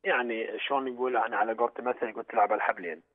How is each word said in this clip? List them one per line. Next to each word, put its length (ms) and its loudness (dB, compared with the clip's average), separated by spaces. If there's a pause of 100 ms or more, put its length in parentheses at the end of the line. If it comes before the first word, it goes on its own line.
يعني 540 0
شلون 260 -2 (100)
نقول، 200 0
يعني 220 0
على 160 2
قولة 260 2
المثل 300 -2
يقول 160 -8
تلعب 280 4
الحبلين 500 -2 (120)